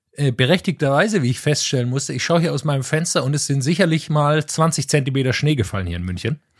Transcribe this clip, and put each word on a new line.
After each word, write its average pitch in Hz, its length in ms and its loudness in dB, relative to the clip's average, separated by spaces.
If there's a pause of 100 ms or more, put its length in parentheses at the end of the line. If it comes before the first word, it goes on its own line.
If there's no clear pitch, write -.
(120)
äh, 143 200 0
berechtigterweise, 151 880 2
wie 123 80 2
ich - 100 -4
feststellen 135 500 0
musste. 139 240 -4
Ich 127 100 -4
schaue 170 160 2
hier 160 140 0
aus 143 100 -4
meinem 139 200 0
Fenster 160 380 -2
und 135 120 0
es 147 120 -2
sind 139 140 0
sicherlich 160 480 0
mal 151 380 2
zwanzig 160 420 0
Zentimeter 135 460 0
Schnee 147 220 2
gefallen 98 300 -2
hier 87 120 -4
in 87 60 -6
München. 92 360 -4 (200)